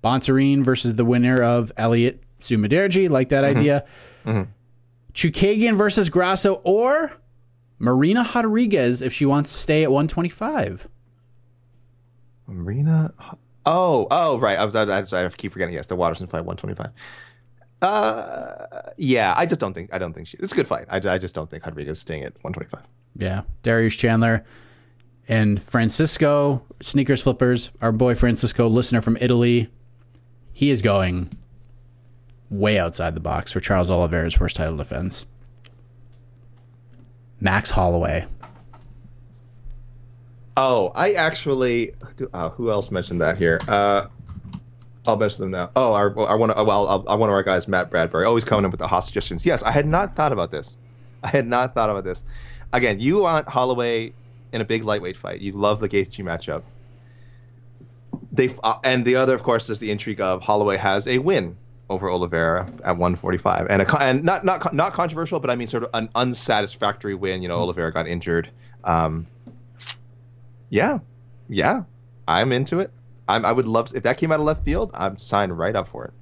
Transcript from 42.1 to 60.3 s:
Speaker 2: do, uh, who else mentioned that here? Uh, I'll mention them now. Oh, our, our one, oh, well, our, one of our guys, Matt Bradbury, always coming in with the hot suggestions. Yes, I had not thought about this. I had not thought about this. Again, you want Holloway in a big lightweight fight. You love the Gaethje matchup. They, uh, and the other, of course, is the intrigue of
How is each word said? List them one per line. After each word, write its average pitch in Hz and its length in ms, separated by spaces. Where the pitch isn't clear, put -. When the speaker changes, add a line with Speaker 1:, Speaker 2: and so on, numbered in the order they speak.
Speaker 2:
do, - 160
uh, 85 180
who 117 200
else 101 200
mentioned 87 300
that 80 160
here? 82 320
Uh, 101 380
I'll 110 100
mention 104 260
them 95 80
now. 90 260
Oh, 127 160
our, 101 260
our 107 200
one, 113 160
oh, 107 100
well, 98 420
our, 104 120
one 110 100
of 101 60
our 98 80
guys, 92 260
Matt 90 220
Bradbury, 82 340
always 113 200
coming 104 200
in 92 60
with - 100
the 80 80
hot 90 120
suggestions. - 440
Yes, 165 180
I - 80
had 143 160
not 180 300
thought 147 160
about 92 180
this. - 280
I 123 60
had 135 180
not 123 280
thought 110 160
about 98 140
this. 92 200
Again, 117 280
you 151 180
want 165 300
Holloway 120 640
in 113 100
a - 20
big 113 200
lightweight 95 320
fight. 92 240
You 98 120
love 104 280
the 107 80
Gaethje 98 360
matchup. 82 380
They, 127 300
uh, 113 200
and 127 220
the 123 120
other, 131 180
of 120 80
course, 117 260
is 110 100
the 107 120
intrigue 104 300
of 92 220